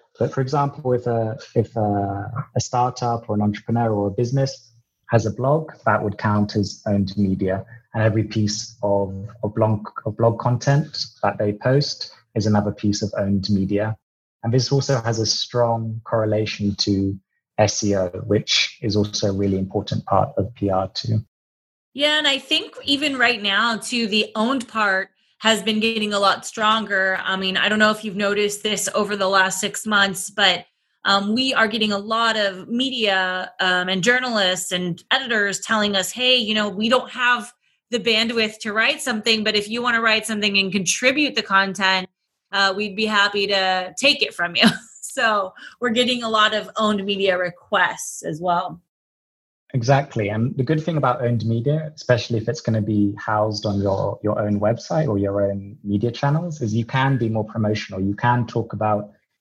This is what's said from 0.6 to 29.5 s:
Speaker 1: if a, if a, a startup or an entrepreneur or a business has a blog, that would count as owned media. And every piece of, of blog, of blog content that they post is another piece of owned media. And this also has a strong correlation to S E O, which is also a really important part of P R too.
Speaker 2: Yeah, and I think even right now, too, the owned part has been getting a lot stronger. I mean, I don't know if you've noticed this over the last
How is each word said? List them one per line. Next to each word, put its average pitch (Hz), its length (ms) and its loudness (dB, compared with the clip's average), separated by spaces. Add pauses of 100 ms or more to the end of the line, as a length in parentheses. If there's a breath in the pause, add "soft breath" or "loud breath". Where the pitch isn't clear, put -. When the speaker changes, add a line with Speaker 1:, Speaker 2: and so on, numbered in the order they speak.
Speaker 1:
if 120 120 -2
a, 113 300 0 (180)
if 110 220 0
a, 104 800 -2
a 123 40 4
startup 123 680 -2
or 107 60 -2
an 104 80 2
entrepreneur 113 500 0
or 101 160 0
a - 20 -2
business 131 600 -2 (380)
has 113 160 4
a 107 40 0
blog, 143 420 0 (120)
that 107 180 2
would 101 140 -2
count 104 400 0
as 101 300 -2
owned 101 320 0
media. 95 480 0 (260 loud breath)
And 110 100 0
every 110 220 2
piece - 580 -2
of, 101 460 -2 (160)
of 104 100 -4
blog, 110 340 0 (180)
of 104 100 -4
blog 113 240 2
content 139 640 0 (180)
that 101 140 0
they 104 160 0
post 135 600 0 (220 loud breath)
is 120 120 0
another 104 260 2
piece 101 300 -2
of 101 160 -4
owned 98 320 0
media. 101 440 0 (480)
And 120 120 0
this 127 180 2
also 135 300 2
has 113 160 -2
a 110 80 0
strong 113 800 -2
correlation 107 720 0
to 98 420 0 (400)
S 104 260 2
E 101 120 2
O, 92 120 0 (180)
which - 560 0
is 104 140 -2
also 104 320 0
a 98 40 0
really 98 260 0
important 95 460 -4
part 98 320 2
of 95 180 -2
P 101 160 -2
R 95 180 0
too. 110 360 -2 (680)
Speaker 2:
Yeah, 302 240 2
and 294 100 0
I 269 100 0
think 320 360 -2 (100)
even 285 320 0
right 240 240 2
now, 208 380 0
too, 240 280 -2
the 208 280 0
owned 233 340 0
part 196 400 0 (300)
has 220 240 2
been 214 180 0
getting 214 320 0
a 202 60 0
lot 196 280 2
stronger. 196 760 0
I 190 140 -2
mean, 190 200 -2
I 175 120 2
don't 214 100 2
know 214 120 6
if 214 140 -4
you've 196 120 -6
noticed 202 460 0
this 208 320 -2
over 208 220 0
the 190 120 0
last 190 320 2